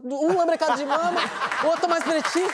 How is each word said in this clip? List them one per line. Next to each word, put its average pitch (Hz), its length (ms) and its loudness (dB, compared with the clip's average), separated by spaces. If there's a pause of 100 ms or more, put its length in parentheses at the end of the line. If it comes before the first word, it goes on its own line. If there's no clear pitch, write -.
um 285 340 0
lambrecado 320 380 2
de 277 80 -2
lama, 320 380 0 (180)
<laughs> 254 240 -2
o 285 40 2
outro 330 200 2
mais 330 160 0
pretinho. 330 500 0